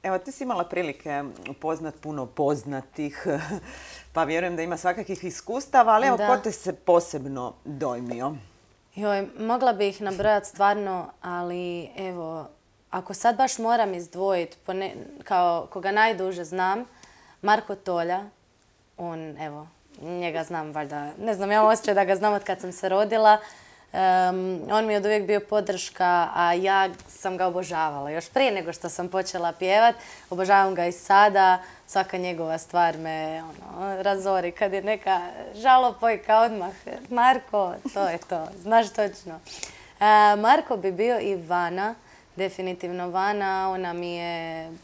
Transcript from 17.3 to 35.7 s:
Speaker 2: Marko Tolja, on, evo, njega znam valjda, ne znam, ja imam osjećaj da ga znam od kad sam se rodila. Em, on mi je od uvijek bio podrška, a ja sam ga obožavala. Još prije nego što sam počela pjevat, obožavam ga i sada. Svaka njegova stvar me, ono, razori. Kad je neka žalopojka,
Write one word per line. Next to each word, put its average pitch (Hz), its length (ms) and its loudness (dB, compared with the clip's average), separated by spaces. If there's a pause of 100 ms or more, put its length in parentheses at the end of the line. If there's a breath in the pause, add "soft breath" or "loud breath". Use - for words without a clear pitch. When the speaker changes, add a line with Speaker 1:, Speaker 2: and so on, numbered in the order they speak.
Speaker 2:
Marko 214 340 0
Tolja, 180 460 -4 (760)
on, 160 420 -12
evo, 151 280 -12 (340)
njega 165 420 -6
znam 156 280 -8
valjda, 147 380 -8 (100)
ne 220 140 -2
znam, 196 180 -2
ja 208 40 4
imam 214 120 6
osjećaj 214 260 4
da 196 120 4
ga 190 100 2
znam 208 180 2
od 202 100 -2
kad 185 180 -6
sam 185 100 -8
se 190 180 -4
rodila. 214 480 6 (560 loud breath)
Em, 185 680 2 (100)
on 220 140 2
mi 214 80 0
je 208 40 2
od 196 80 0
uvijek 208 220 2
bio 208 120 2
podrška, 185 960 0
a 175 180 4
ja 190 360 2 (200)
sam 185 280 -8
ga 185 100 0
obožavala. 160 600 -4
Još 160 200 -6
prije 262 220 2
nego 170 220 -4
što - 160 -10
sam 180 200 -6
počela 180 420 -2
pjevat, 208 440 4 (340 loud breath)
obožavam 190 460 4
ga 175 100 0
i 175 60 0
sada. 190 680 6 (260 loud breath)
Svaka 185 300 -2
njegova 165 400 -4
stvar 165 400 0
me, 160 460 -6
ono, 185 600 -8
razori. 190 480 0
Kad 196 220 -2
je 196 80 -2
neka 196 400 0 (340)
žalopojka, 233 840 4